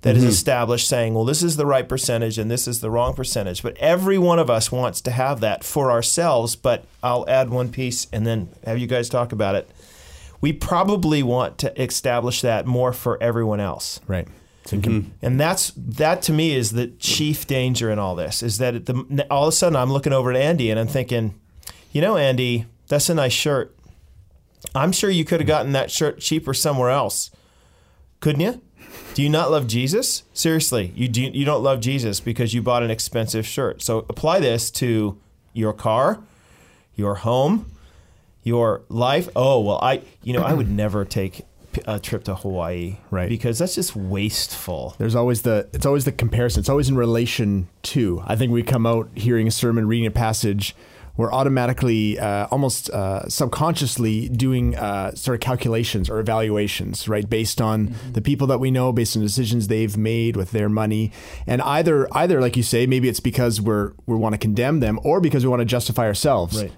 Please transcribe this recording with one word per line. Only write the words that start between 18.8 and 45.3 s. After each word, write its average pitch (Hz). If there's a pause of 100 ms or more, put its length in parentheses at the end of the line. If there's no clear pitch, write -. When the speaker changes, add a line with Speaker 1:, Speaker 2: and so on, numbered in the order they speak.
Speaker 1:
the, 135
all 143
of -
a -
sudden 147
I'm 127
looking 139
over 127
at 127
Andy 139
and 110
I'm 113
thinking, 113 (580)
"You 143
know, 202
Andy, 127 (220)
that's 143
a 170
nice 131
shirt. 139 (1000)
I'm 151
sure -
you 165
could 165
have 143
gotten 139
that 135
shirt -
cheaper 156
somewhere 131
else. 127 (880)
Couldn't 147
you? 240 (520)
Do 139
you 147
not 156
love 143
Jesus? 135 (100)
Seriously, 127
you 123
do, 120
you 139
don't 143
love 135
Jesus 117
because 117
you 120
bought 120
an 113
expensive 110
shirt. -
So 117 (100)
apply 170
this 117
to 110 (360)
your 107
car, 131 (760)
your 101
home, 135 (720)
your 113
life." 131
"Oh, 131
well, 101
I, - (220)
you 123
know, 147
I 147
would 123
never 104
take 95 (280)
p-, -
a 107
trip -
to 98
Hawaii 90 (140)
Speaker 3:
Right. 90
Speaker 1:
because 117
that's 180
just -
wasteful." 95
Speaker 3:
There's 113
always 120